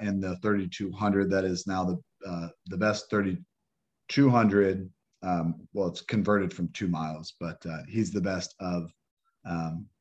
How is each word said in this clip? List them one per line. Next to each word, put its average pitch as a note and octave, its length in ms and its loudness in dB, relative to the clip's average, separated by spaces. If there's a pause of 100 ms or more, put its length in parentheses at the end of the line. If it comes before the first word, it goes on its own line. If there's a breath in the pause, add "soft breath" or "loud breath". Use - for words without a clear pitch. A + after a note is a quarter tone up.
in G2+ 160 0
the F#2 200 -2
thirty-two G2 520 0
hundred. G2 400 2
That F#2+ 140 2
is F2+ 240 -2
now F#2 160 0
the, F#2 440 -6
uh, E2+ 200 -6 (180)
the F2+ 100 -8
best G#2+ 340 0
thirty-two - 1200 0
hundred. G2+ 640 4 (320)
Um, E2+ 500 -2
well, G2 140 0
it's E2+ 140 -6
converted G2+ 520 2
from F2 200 -4
two G2 160 -4
miles, D#2 500 -4
but, E2 260 -10
uh, D#2+ 240 -8
he's G#2 240 -2
the G2 80 -2
best F2+ 400 -4
of, F2 300 -4 (540)
um, E2 420 -6 (140)